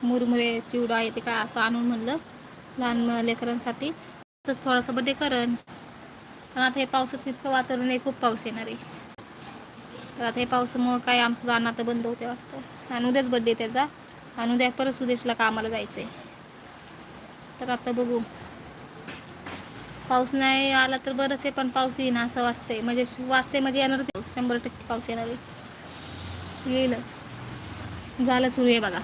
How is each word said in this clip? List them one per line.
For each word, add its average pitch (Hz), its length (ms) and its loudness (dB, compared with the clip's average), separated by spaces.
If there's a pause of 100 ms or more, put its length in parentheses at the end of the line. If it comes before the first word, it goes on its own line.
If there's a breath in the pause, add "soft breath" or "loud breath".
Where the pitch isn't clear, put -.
मुरमुरे, 240 560 4 (120)
चिवडा 240 240 2
आहे 226 140 4
ते 202 100 -6
काय 226 240 0
असं 233 160 -4
आणून 233 260 2
म्हणलं 240 320 0 (600)
लहान 240 260 2
म-, 233 180 2
लेकरांसाठी, 240 680 -2 (580)
तसं - 160 -2
थोडासा 254 260 2
बड्डे 254 220 2
करन. 254 420 2 (1000)
पण 254 60 0
आता 254 180 2
हे 262 60 2
पावसाचं 262 440 -2
इतकं 269 220 -4
वातावरण 254 380 2
आहे, 254 140 2
खूप 269 180 -2
पाऊस 226 240 2
येणार 220 200 -4
आहे, 226 100 -4 (1400)
तर 240 60 -2
आता 233 140 0
हे 247 60 2
पावसामुळं 247 540 2
काय 247 200 4
आमचं 240 280 2
जाणं 233 220 4
आता 233 140 -2
बंद 233 240 0
होते 233 180 -4
वाटतं. - 680 -6
आणि 240 140 2
उद्याच 254 220 4
बड्डे 233 240 4
त्याचा, 233 320 2 (520)
आणि 233 160 2
उद्या 247 180 6
परत 262 220 2
सुदेशला 247 400 2
कामाला 220 360 2
जायचं 220 300 -2
आहे. - 80 -6 (1500)
तर 254 100 -6
आता 247 220 0
बघू, 240 280 2 (1900)
पाऊस 254 240 6
नाही 269 400 4
आला 262 320 6
तर 269 80 -2
बरंच 269 260 2
आहे, 285 100 0
पण 269 200 0
पाऊस 262 300 0
येईना 247 220 2
असं 247 220 0
वाटतंय, 233 380 0
म्हणजे 240 240 2 (140)
वाटतंय, 262 400 4
म्हणजे 269 200 2
येणारच 269 260 4
आहे, 208 180 -6 (100)
शंभर 247 240 2
टक्के - 300 -6
पाऊस 233 220 -4
येणार 226 180 -4
आहे, - 1500 -8
येईलच. 247 440 2 (1000)
झालं 254 300 6
सुरू 247 180 4
आहे 233 120 8
बघा 190 240 0